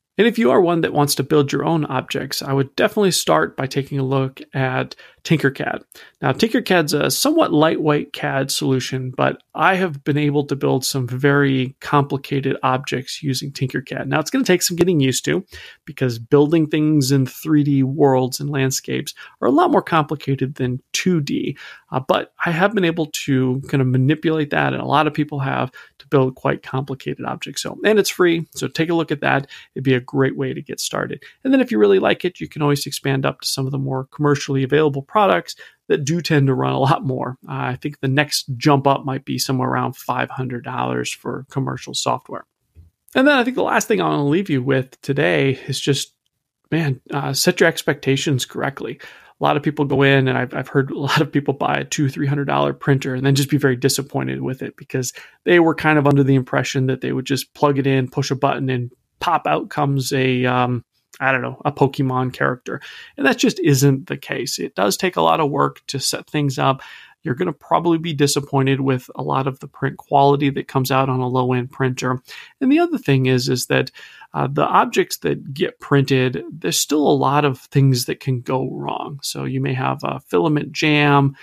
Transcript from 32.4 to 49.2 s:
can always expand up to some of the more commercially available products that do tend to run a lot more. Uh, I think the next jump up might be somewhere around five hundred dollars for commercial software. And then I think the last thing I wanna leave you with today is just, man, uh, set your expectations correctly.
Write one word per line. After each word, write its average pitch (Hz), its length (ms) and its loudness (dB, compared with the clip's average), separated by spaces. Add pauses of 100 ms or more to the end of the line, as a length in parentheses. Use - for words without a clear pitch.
can - 140 -8
always 143 240 2
expand 139 400 -4
up 139 160 -4
to - 60 -6
some - 180 -4
of 131 60 -6
the 139 80 -4
more 135 320 -4
commercially 143 500 0
available 139 400 0
products 190 540 0 (320)
that 160 160 2
do 160 180 -2
tend 143 260 2
to 135 60 4
run 131 200 -2
a 135 60 -2
lot 135 260 0
more. 131 320 -4 (100)
Uh, 131 260 -6
I - 40 -10
think - 240 -10
the 139 60 -2
next 143 380 0 (120)
jump 139 280 4
up 139 200 2
might 135 180 -6
be 131 160 -6
somewhere 127 300 -2
around 127 260 -2
five 123 340 -4
hundred 127 340 -8
dollars 123 480 -4
for - 380 -10
commercial 131 440 -6
software. - 520 -6 (720)
And 262 120 4
then 294 100 4
I 247 60 4
think 247 120 -4
the - 80 0
last - 240 0
thing 196 140 2
I 160 80 0
wanna 151 160 0
leave 170 240 0
you 135 120 0
with 131 400 -2
today 143 560 0 (100)
is 139 120 -4
just, - 340 -2 (560)
man, 156 300 -2 (120)
uh, 143 220 -4
set 175 260 2
your 175 100 6
expectations 139 760 -2
correctly. 127 540 -6 (400)